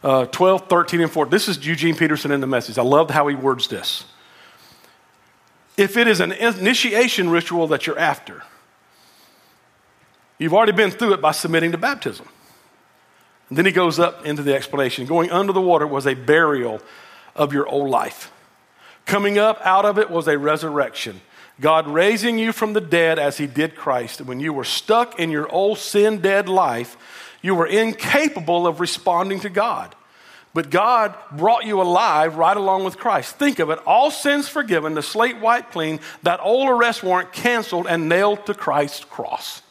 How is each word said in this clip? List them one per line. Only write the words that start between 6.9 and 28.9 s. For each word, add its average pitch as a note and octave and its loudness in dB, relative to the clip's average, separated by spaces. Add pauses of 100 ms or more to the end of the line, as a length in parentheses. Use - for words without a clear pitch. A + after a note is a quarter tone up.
ritual E3+ 0
that D3+ -2
you're D3+ -4
after, C#3+ -4 (2000)
you've D#3 0
already G#3 6
been G3 4
through A3 2
it - 0
by D3+ 4
submitting E3 0
to F3 -4
baptism. G3+ -4 (1200)
And C3+ -4
then E3+ 4
he F#3+ 4
goes E3+ 2
up E3+ 0
into D3 -4
the C#3+ 2
explanation. C3+ -2
Going E3 0
under G3 0
the F#3+ 2
water E3 2
was C#3 -4
a C#3 0
burial C3 2 (540)
of C#3+ 0
your C#3+ 0
old C#3 -2
life. - -4 (760)
Coming G3+ 0
up G#3+ 2
out F#3+ 4
of G3+ 0
it G#3+ 0
was E3 -2
a D3 2
resurrection. D3 -4 (380)
God D#3 2
raising G#3 0
you A3+ -2
from G#3+ -4
the G#3+ 0
dead E3 2
as C#3+ -2
he D3 -4
did D3 -4
Christ. B2 -4
When B2+ -10
you D#3 -4
were C3+ -6
stuck A#3 -2
in E3 -2
your D3+ -4
old G3 0
sin-dead G3+ 0
life, D#3+ -2 (440)
you F#3 0
were E3 2
incapable G3+ 0
of E3 -2
responding F#3 -2